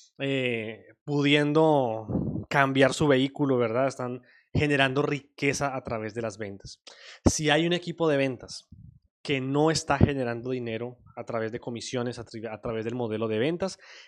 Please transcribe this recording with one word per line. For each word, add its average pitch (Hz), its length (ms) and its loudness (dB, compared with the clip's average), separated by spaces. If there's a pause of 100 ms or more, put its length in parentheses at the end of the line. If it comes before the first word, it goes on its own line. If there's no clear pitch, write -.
(200)
eh, 123 640 -4 (200)
pudiendo 143 1400 2
cambiar 135 440 4
su 156 140 2
vehículo, 135 500 2
¿verdad? 120 300 0
Están 123 340 -8 (320)
generando 143 480 2
riqueza 139 760 -2
a 127 80 -8
través 110 300 -6
de 117 80 -8
las 107 160 -6
ventas. 101 440 -12 (440)
Si 151 240 0
hay 156 160 6
un 170 80 0
equipo 165 360 -2
de 143 80 2
ventas 131 500 -4 (540)
que 139 180 -2
no 139 300 2
está 151 280 0
generando 127 520 2
dinero 120 480 -4 (180)
a 120 80 -10
través 113 280 -4
de 117 80 -8
comisiones, 120 600 -6
a 113 60 -10
tri-, 113 260 -10
a 110 80 -10
través 113 240 -4
del 117 120 -4
modelo 113 320 -2
de 110 100 0
ventas, 170 400 -2 (300)